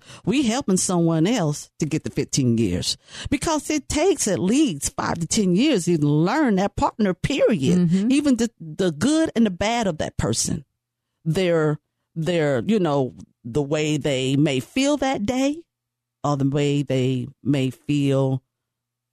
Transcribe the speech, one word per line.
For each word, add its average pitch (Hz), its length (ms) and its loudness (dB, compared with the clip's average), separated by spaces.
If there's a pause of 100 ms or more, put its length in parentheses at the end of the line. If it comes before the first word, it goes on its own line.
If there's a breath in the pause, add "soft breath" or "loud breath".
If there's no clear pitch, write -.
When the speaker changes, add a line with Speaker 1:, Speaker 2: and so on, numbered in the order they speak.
(240 loud breath)
Speaker 1:
We 262 180 0
helping 226 360 0
someone 165 480 2
else 180 440 -2 (100)
to 165 60 -2
get 151 180 -4
the 113 60 -6
fifteen 123 480 0
years, 92 380 -2 (340 loud breath)
because 311 400 -2
it 302 180 -4
takes 311 400 0
at 175 100 0
least 202 580 0
five - 240 -4
to 165 60 -4
ten 185 300 2
years 240 300 2
to 175 120 2
learn 185 580 2
that 190 200 -2
partner, 214 380 0
period. 180 640 2
Speaker 2:
Mm-hmm. 185 340 2
Speaker 1:
Even 285 240 2
the, 226 140 -2 (100)
the 160 320 -4
good 302 420 0
and 233 120 4
the 208 40 0
bad 214 360 -2
of 160 120 -4
that - 180 -6
person, - 480 -4 (640)
their, 160 500 2 (360)
their, 151 520 0
you 214 120 2
know, 143 360 0 (300)
the 120 180 -4
way 151 360 0
they 131 380 0
may 139 240 2
feel 277 380 -2
that 262 280 -2
day, 269 320 -2 (640)
or 143 140 0
the 139 100 2
way 143 340 0
they 131 440 -2 (160)
may 131 260 0
feel 135 760 0 (720)